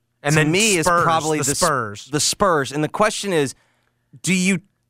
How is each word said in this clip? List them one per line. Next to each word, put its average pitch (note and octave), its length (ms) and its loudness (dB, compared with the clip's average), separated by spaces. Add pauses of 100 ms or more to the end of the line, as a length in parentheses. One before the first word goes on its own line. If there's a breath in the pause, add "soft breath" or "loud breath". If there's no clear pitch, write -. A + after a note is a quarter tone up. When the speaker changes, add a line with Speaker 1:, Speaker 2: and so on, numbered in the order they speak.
(220)
Speaker 1:
And C#3+ 120 -2
Speaker 2:
to D#3 60 4
Speaker 1:
then D#3 120 2
Speaker 2:
me G3 300 2
Speaker 1:
Spurs, E3 60 0
Speaker 2:
is E3+ 160 2
probably D#3 360 0
Speaker 1:
the D3 40 -4
Speaker 2:
the C#3 80 0
S-, C3+ 60 -4
Speaker 1:
Spurs. B2 480 -2
Speaker 2:
the C#3+ 160 -4
Spurs. D3+ 500 0
And D3+ 100 -2
the D3+ 80 0
question G3+ 440 -2
is, C#3+ 220 0 (680)
do F3+ 120 -2
you, F#3 280 0 (280)